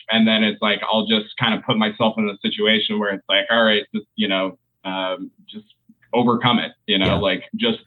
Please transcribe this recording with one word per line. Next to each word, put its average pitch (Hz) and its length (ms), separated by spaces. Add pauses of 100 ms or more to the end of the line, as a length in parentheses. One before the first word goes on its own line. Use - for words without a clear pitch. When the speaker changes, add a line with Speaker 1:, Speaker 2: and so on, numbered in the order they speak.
(100)
Speaker 1:
and 113 160
then 110 180
it's 104 180
like, 104 180 (100)
I'll 110 160
just 107 320
kind 113 160
of 95 100
put 120 120
myself 110 400
in 107 120
a 98 120
situation 107 600
where 101 120
it's 95 160
like, 98 220
"All 113 140
right, 107 180 (120)
just, 104 120 (100)
you 107 120
know, 95 300 (260)
um, 92 460 (180)
just 107 180 (480)
overcome 120 460
it, 80 100 (160)
you 98 120
know, 95 80
Speaker 2:
Yeah. 98 100
Speaker 1:
like, 95 260 (140)
just 113 300